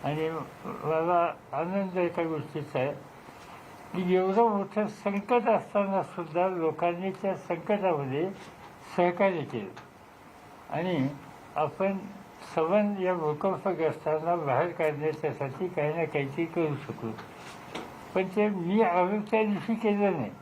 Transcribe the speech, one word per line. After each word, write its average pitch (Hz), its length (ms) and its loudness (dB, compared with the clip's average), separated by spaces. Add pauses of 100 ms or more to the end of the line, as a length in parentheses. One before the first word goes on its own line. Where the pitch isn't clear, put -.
आणि 156 260 0 (340)
मला 160 560 2 (340)
आनंद 180 460 -2
एका 170 240 0
गोष्टीचा 156 560 -4
आहे 135 120 0 (1040)
की 180 200 2
एवढं 196 340 6
मोठं 208 440 0
संकट 208 560 2
असताना 196 560 2
सुद्धा 170 440 -2
लोकांनी 170 600 0 (120)
त्या 190 160 0
संकटामध्ये 165 920 0 (680)
सहकार्य 180 480 4
केलं - 1300 -12
आणि 156 340 0 (480)
आपण 190 420 0 (580)
सवन 202 460 4
या 185 120 2
भूकंपग्रस्तांना 160 1200 0
बाहेर 151 360 2
काढण्याच्यासाठी 151 960 -2
काही 156 260 0
ना 165 120 0
काहीतरी 147 400 -2
करू 160 320 0
शकू, 117 340 -8 (1040)
पण 190 200 2
ते 214 140 4
मी 190 320 2
आलो 180 380 4 (120)
त्या 220 120 4
दिवशी 208 320 0
केलं 208 360 4
नाही 131 200 -2 (100)